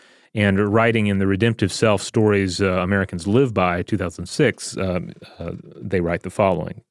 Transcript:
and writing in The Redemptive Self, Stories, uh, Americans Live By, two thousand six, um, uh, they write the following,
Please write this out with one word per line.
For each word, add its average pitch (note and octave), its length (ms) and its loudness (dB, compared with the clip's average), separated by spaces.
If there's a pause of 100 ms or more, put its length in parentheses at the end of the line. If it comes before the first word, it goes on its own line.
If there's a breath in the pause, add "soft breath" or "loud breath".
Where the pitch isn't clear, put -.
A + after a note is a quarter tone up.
(360 soft breath)
and G2+ 240 2 (120)
writing A2+ 360 2
in G2+ 100 0
The G2 80 0
Redemptive G2 460 0
Self, G#2 320 2
Stories, G2 580 2
uh, G2+ 40 2 (140)
Americans F#2+ 480 -2
Live A#2+ 260 2
By, F2+ 280 0
two G2+ 160 -4
thousand F2 280 -6
six, - 520 -2
um, F2+ 360 -4 (260)
uh, E2+ 120 -8 (300)
they G2 200 -2
write E2+ 220 -2
the F#2 60 -8
following, F2 600 -2